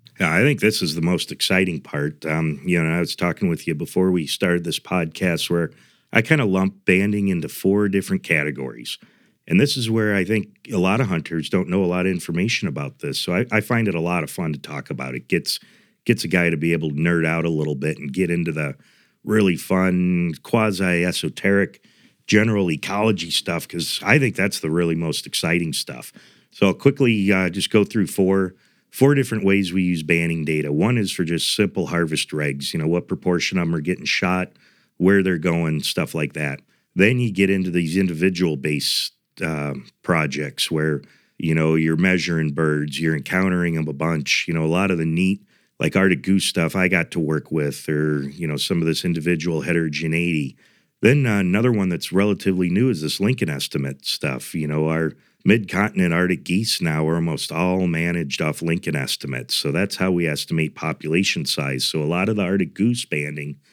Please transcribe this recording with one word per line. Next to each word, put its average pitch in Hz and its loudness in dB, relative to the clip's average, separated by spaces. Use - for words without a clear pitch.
Yeah, 82 0
I 95 4
think 131 2
this - 2
is 76 -2
the 85 -4
most 87 0
exciting 90 0
part. 73 -6
Um, 78 -2
you 87 2
know, 80 0
I 85 0
was 85 -4
talking 90 -2
with 82 -4
you 82 -2
before 92 0
we 87 0
started 87 0
this 80 -4
podcast 85 -2
where 85 0
I 113 2
kinda 143 2
lump 95 0
banding 98 2
into 85 -2
four 101 2
different 95 -2
categories. 67 -4
And 85 4
this 139 4
is 117 -2
where 110 2
I 98 0
think 101 -4
a 104 0
lot 95 2
of 120 0
hunters 82 -4
don't 92 0
know 92 0
a 92 2
lot 90 0
of 95 0
information 90 -2
about 71 -8
this. 69 -6
So 90 -4
I, 113 0
I 107 2
find 113 0
it 87 -2
a 82 -2
lot 87 0
of 73 -8
fun 82 -4
to 71 -6
talk 71 -12
about. 65 -8
It 62 -12
gets, - -2
gets - 2
a - -6
guy 87 2
to 82 0
be 82 0
able 80 -2
to 73 -4
nerd 82 2
out 80 0
a 82 0
little 76 -2
bit 76 -4
and 76 -10
get 90 0
into 85 -2
the 73 -4
really 101 4
fun, 90 0
quasi-esoteric, 95 0
general 104 4
ecology 98 -2
stuff, 85 -4
'cause 82 -6
I 117 6
think 120 0
that's 98 -2
the 80 -4
really 85 2
most 80 -4
exciting 85 0
stuff. - -8
So - 2
I'll 90 4
quickly, 117 4
uh, 92 2
just 92 -2
go 107 6
through 101 0
four, 95 2
four 143 4
different 113 0
ways 98 2
we 95 0
use 87 0
banding 82 0
data. 76 -2
One 98 2
is 101 0
for - -2
just 82 -2
simple 95 0
harvest 80 -2
regs, 71 -4
you 87 -4
know, 78 -2
what 85 0
proportion 90 -2
of 87 2
'em 82 0
are 80 -2
getting 82 -4
shot, 92 -2
where 98 4
they're 90 0
going, 82 0
stuff - -4
like 76 -4
that. 73 -6
Then 110 4
you 120 0
get 95 4
into 92 0
these 85 0
individual 87 2
based, 71 -4
uh, 76 -4
projects 73 -2
where, 78 0
you 78 0
know, 80 4
you're 80 2
measuring 85 2
birds, 76 0
you're 80 2
encountering 87 0
'em 78 -2
a 76 -4
bunch. 78 -2
You 90 -4
know, 80 0
a - 0
lot 90 2
of 87 0
the 80 0
neat, 92 0
like, - 0
Arctic 95 4
goose 95 2
stuff 82 -2
I 92 2
got 87 0
to 87 -2
work 78 -2
with, 73 -2
or, 76 0
you 78 -8
know, 76 -4
some 85 0
of 82 0
this 80 0
individual 82 0
heterogeneity. 80 0
Then, 135 6
uh, 107 2
another 101 2
one 101 2
that's 85 -4
relatively 95 2
new 107 2
is 87 -2
this 76 -4
Lincoln 110 0
estimate 69 -6
stuff. - -6
You 78 -2
know, 76 0
our 80 0
mid-continent 95 2
Arctic 87 0
geese 104 0
now 78 0
are 80 2
almost 82 -2
all 90 2
managed 85 -2
off 78 -2
Lincoln 82 -2
estimates. 65 -4
So 73 -2
that's 95 0
how 92 0
we 87 2
estimate 78 -2
population 80 -2
size. 67 -2
So 78 -2
a - -2
lot 87 0
of 110 0
the 101 0
Arctic 95 0
goose 120 0
banding 73 -6